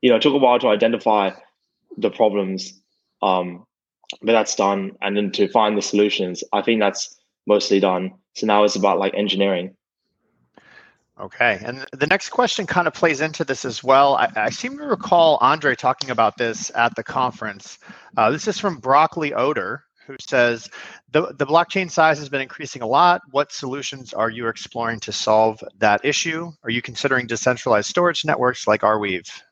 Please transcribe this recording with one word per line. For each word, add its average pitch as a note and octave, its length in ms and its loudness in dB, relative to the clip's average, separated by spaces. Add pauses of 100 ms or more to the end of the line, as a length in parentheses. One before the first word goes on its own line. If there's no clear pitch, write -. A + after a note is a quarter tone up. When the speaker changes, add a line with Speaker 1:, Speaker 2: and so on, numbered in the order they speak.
Speaker 1:
You B2+ 80 4
know, A#2 80 6
it A2+ 40 2
took C#3+ 120 4
a C#3 40 2
while B2 220 6
to B2 80 0
identify G#2+ 640 2 (640)
the G#2+ 160 -2
problems, G2 720 -2 (400)
um, F2+ 440 0 (560)
but A2 120 0
that's A2 200 2
done, G2 380 0 (100)
and G2+ 140 -4
then G#2 160 -2
to G2 160 0
find G#2+ 300 2
the G2+ 40 -2
solutions, G2 720 0
I G2+ 100 0
think A2+ 200 0
that's - 360 -2 (300)
mostly G2+ 320 2
done. F#2 320 0 (220)
So - 140 -6
now G#2 180 4
it's G#2 100 0
about, F#2+ 240 2
like, G2 140 -2
engineering. G2 600 -2 (1500)
Speaker 2:
Okay, G2+ 420 -2
and B2+ 300 -10
the C#3 140 -12
next G3 220 0
question A3+ 360 -2
kind F3 220 0
of D3+ 60 -4
plays D#3 280 0
into D#3 240 -4
this - 180 -6
as B2 180 -8
well. C3+ 340 4
I, A#2 200 0
I A2 140 -2
seem C4+ 280 -10
to D4 60 -14
recall F3 560 2
Andre C#3+ 360 2
talking C3 340 -2
about A2+ 280 2
this A#2 380 -4
at A#2 200 0
the A2+ 80 -8
conference. A#2 760 -6 (400)
Uh, A2+ 120 4
this D#3 180 -2
is G#3 120 -4
from F3 200 -4
Broccoli C#3+ 540 0
Odor, B2 520 -4 (220)
who C3+ 120 -16
says, A#2+ 480 2 (440)
"The, D#3+ 260 0
the D3 80 -2
blockchain E3+ 460 0
size D#3+ 260 4
has D3 100 -12
been C3+ 140 -4
increasing C3+ 400 -12
a A2+ 60 -6
lot. F3 420 4
What C#3 220 -2
solutions C3+ 640 -10
are A2+ 160 -2
you A#2 160 -6
exploring A#2 540 -6
to - 100 -12
solve A2 520 2 (140)
that G#2+ 260 2
issue? E3 480 -4 (120)
Are A#2 80 -6
you A#2+ 100 -2
considering B2+ 460 -4
decentralized A#2 600 0
storage F3 380 0
networks B2 400 -2
like G#2+ 160 2
Arweave?" G#2 480 0 (220)